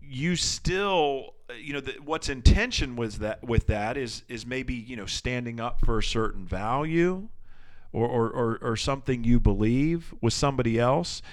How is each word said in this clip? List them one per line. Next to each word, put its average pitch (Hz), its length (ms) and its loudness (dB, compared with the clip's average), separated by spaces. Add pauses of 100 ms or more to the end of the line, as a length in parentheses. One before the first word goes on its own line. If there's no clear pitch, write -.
you 143 340 -2
still, 170 960 0 (240)
you 139 140 -10
know, 143 80 -4
the, 131 120 -8 (120)
what's 156 240 -4
in 131 140 -4
tension 180 540 6
with 113 200 -4
that, 107 260 -6
with 117 260 0
that 107 280 -2
is, 117 320 -6
is 117 160 -10
maybe, 127 300 -6
you 120 220 -10
know, 101 100 -10
standing 120 540 -6
up 117 240 0
for 113 140 6
a 104 40 4
certain 101 440 0
value 160 840 0 (640)
or, 113 140 0
or, 117 240 2
or, 117 320 -2
or 117 140 -2
something 131 480 -2
you 120 160 8
believe 123 800 2
with 113 140 2
somebody 127 440 2
else, 135 440 2 (100)